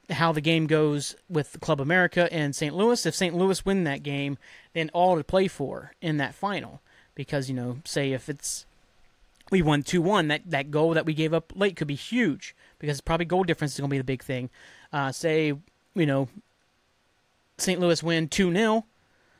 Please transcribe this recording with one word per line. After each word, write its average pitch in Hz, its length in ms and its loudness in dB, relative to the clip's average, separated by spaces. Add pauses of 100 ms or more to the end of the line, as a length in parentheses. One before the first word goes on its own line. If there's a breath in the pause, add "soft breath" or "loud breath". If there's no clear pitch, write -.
(100)
how 165 220 2
the 156 80 0
game 160 260 2
goes 147 500 0 (120)
with 156 320 -4
Club 147 200 0
America 175 520 2
and 147 220 -2
Saint 151 220 -4
Louis. 233 300 2
If 156 80 0
Saint 175 200 0
Louis 185 300 0
win 190 200 2
that 143 180 -4
game, 143 360 -4 (340 loud breath)
then 160 200 -2
all 175 240 4
to 147 80 -2
play 190 240 2
for - 520 -8
in 156 180 -2
that 139 160 -2
final. 180 460 -6 (340 soft breath)
Because, 135 340 -4
you 131 60 -4
know, 123 300 -6
say 139 280 -2
if 127 160 -6
it's, - 380 -10 (840)
we 190 120 4
won 147 200 4
two 175 200 0
one, 180 260 2
that, 151 180 -2
that 147 240 -4
goal 160 240 2
that 160 120 2
we 160 80 0
gave 156 180 0
up 165 220 -2
late 196 220 0
could 156 100 -4
be 143 80 -4
huge 208 640 -2 (220 soft breath)
because 147 220 -4
probably 170 260 0
goal 180 180 2
difference 156 300 -2
is - 60 -6
gonna 139 100 -2
be 139 80 0
the 131 60 -2
big 131 180 -4
thing. 127 280 -6 (420 loud breath)
Uh, 139 180 0
say, 156 420 2 (420)
you 170 120 2
know, 135 220 2 (1300)
Saint 180 220 0
Louis 170 220 4
win 165 260 0
two 185 220 2
nil, 220 360 2 (540 soft breath)